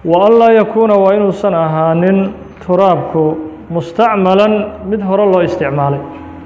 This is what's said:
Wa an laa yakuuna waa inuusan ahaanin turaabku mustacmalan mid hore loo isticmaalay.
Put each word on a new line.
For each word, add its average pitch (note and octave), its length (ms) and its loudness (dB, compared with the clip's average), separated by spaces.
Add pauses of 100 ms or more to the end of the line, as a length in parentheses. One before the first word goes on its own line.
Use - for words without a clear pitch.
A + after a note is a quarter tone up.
Wa F3 220 2
an A3+ 120 4
laa A3+ 140 6
yakuuna G#3+ 420 2
waa G3 200 2
inuusan G3+ 400 -2
ahaanin E3 760 0 (360)
turaabku D#3+ 720 0 (340)
mustacmalan G3+ 1200 0
mid G#3+ 120 -4
hore G3 240 0
loo F#3 160 2
isticmaalay. C#3+ 580 -2 (460)